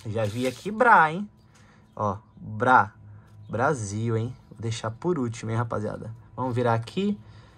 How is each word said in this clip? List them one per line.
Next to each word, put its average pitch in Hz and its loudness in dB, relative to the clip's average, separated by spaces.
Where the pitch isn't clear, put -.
Já 110 0
vi 120 -2
aqui 127 -6
Bra, 214 6
hein? 208 -6
Ó, 104 -2
Bra. 110 2
Brasil, 113 -2
hein? 113 -4
Vou - -20
deixar 113 -6
por 170 -4
último, 117 -6
hein, 113 -4
rapaziada? 110 -4
Vamos 127 -4
virar 117 2
aqui. 196 -2